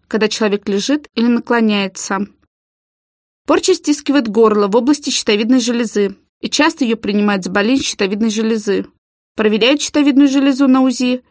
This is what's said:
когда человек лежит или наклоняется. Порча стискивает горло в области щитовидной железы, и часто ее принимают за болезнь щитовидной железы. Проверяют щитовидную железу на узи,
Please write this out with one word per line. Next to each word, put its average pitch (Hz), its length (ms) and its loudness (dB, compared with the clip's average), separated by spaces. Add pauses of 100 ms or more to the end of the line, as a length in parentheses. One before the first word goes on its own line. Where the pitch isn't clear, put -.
когда 214 220 0
человек 208 400 -2
лежит 269 440 -2
или 233 140 -2
наклоняется. 208 1000 -2 (1200)
Порча 359 280 2
стискивает 285 560 -2
горло 208 400 2
в 202 80 2
области 277 320 0
щитовидной 226 500 0
железы, 220 560 -2 (240)
и - 100 -8
часто - 360 0
ее 226 100 0
принимают 208 480 -2
за 196 60 -6
болезнь 208 340 0
щитовидной 208 460 -4
железы. 214 560 -2 (500)
Проверяют 226 460 0
щитовидную 285 480 2
железу 269 400 2
на 262 100 4
узи, 254 520 0